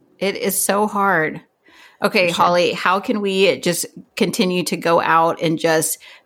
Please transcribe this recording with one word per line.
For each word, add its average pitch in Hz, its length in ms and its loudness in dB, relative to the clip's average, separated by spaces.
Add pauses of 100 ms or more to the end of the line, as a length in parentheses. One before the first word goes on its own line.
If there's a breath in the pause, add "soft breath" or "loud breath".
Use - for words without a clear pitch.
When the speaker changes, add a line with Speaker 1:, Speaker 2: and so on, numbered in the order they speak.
(180)
Speaker 1:
It 190 180 -4
is - 240 -4
so 208 260 0
hard. 196 540 0 (600 soft breath)
Okay, 196 260 2
Speaker 2:
For 170 60 -2
sure. 175 100 2
Speaker 1:
Holly, 175 280 2
how 180 280 0
can 214 220 -4
we 190 380 2
just 175 260 -2 (300)
continue 180 480 0
to 175 120 -6
go 170 240 2
out 165 400 2
and 160 180 0
just 160 400 0 (280 loud breath)